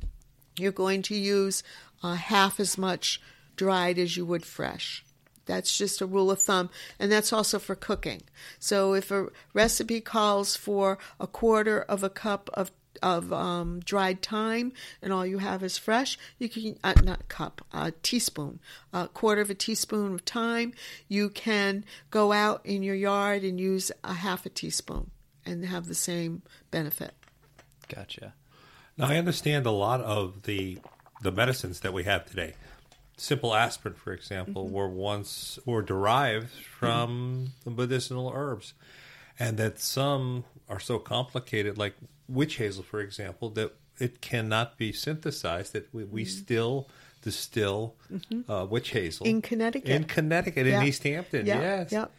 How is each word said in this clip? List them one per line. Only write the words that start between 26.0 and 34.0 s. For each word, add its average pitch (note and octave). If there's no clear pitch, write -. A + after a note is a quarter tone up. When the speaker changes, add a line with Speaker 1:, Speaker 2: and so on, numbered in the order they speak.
Speaker 1:
benefit. D#3
Speaker 2:
Gotcha. -
Speaker 3:
Now, C3+
I D3
understand D3+
a A#2
lot G#2+
of G2+
the, F#2+
the F#2
medicines G#2
that F#2+
we F#2
have G2
today. E2
Simple B2
aspirin, A2
for -